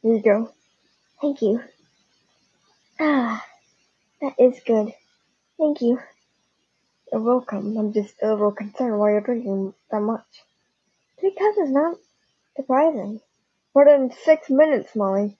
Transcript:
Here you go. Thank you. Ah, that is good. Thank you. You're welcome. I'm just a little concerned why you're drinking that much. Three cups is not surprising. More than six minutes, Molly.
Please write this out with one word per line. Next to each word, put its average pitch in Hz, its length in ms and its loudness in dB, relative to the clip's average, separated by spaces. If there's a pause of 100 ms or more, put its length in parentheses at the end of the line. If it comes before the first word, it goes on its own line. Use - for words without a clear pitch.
Here 226 140 2
you 208 60 -2
go. 220 300 0 (680)
Thank 285 200 -4
you. 226 200 0 (1400)
Ah, 254 460 -2 (760)
that 277 180 -6
is 247 260 4
good. 220 280 0 (640)
Thank 302 240 0
you. 240 180 0 (1120)
You're 220 100 -4
welcome. 220 560 -4
I'm 214 160 -4
just 208 300 -4
a 214 60 0
little 208 220 0
concerned 208 460 -6
why 208 140 2
you're 208 100 0
drinking 202 540 -6 (160)
that 214 80 -4
much. 220 240 -4 (960)
Three 381 180 -2
cups 415 200 -2
is 320 120 -2
not 302 280 0 (580)
surprising. 262 640 -2 (560)
More 285 100 8
than 277 260 6 (120)
six 311 260 2
minutes, 285 460 2
Molly. 202 440 -2